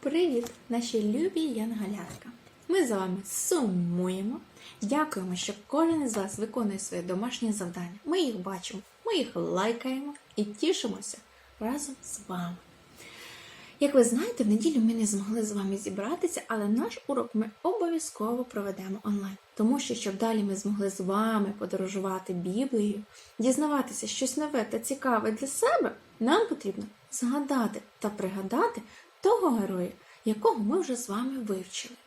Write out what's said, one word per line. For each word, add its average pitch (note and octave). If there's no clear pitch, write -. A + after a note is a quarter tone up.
Привіт, C#4+
наші A#3
любі D4+
янголятка! G#3+
Ми F4
за A3+
вами F#3
сумуємо. F#3
Дякуємо, G#3
що F#3+
кожен D#4+
із A3+
вас G3+
виконує G#3
своє F3+
домашнє A3
завдання. F3
Ми E4+
їх B3
бачимо, F#3
ми A4+
їх A#3+
лайкаємо A#3
і G#3+
тішимося G#3
разом C4+
з -
вами. F3
Як C#4+
ви C4
знаєте, C4
в G#3+
неділю A3+
ми A3+
не A3+
змогли G#3
з G#3+
вами G3
зібратися, G#3
але G#3+
наш B3+
урок A#3+
ми G#3+
обов'язково D#4+
проведемо G3
онлайн. G3
Тому A#3+
що, A#3+
щоб G3
далі A3
ми G3
змогли G3+
з F#3+
вами G3+
подорожувати F#3+
Біблією, G#3
дізнаватися C4+
щось -
нове D4
та C4
цікаве A#3
для A3
себе, B4
нам E4
потрібно G3+
згадати B3+
та G#3+
пригадати G3+
того G4
героя, F#3+
якого A3+
ми A3
вже C4+
з -
вами B3+
вивчили. G#3